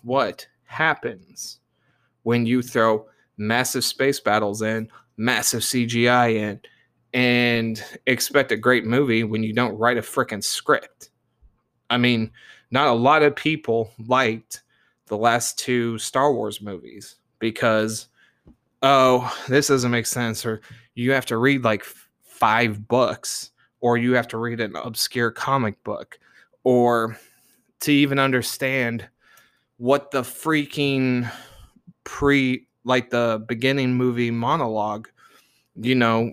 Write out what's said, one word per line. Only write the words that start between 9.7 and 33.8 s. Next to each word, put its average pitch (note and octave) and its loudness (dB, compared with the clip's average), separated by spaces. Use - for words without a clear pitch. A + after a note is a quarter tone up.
write A#2 2
a G#2+ -2
frickin' G#2+ -4
script. - -4
I A#2+ 2
mean, A#2+ 2
not C#3 2
a B2 4
lot C#3 4
of D3 4
people A#2 -2
liked A#2+ 0
the G#2 -4
last A#2 2
two A#2 -2
Star C3+ 0
Wars G#2+ -6
movies F#2+ -16
because, A2+ 0
"Oh, C3 4
this C#3 2
doesn't B2+ 2
make A#2+ 0
sense," A#2 -4
or A2 -4
you A#2+ -2
have C3+ 0
to A#2 -2
read, C3 2
like, G#2+ 2
f-, - -20
five A2 0
books, - -2
or A#2+ 2
you B2 0
have A#2+ 0
to A2+ -10
read A#2 -6
an G#2+ -6
obscure A#2 -4
comic B2+ -2
book, - -10
or A#2+ 2
to - 0
even C#3 4
understand B2+ -2
what B2+ 0
the C3 0
freaking C3+ -2
pre-, C3+ 0
like, B2 0
the A#2 0
beginning B2+ 0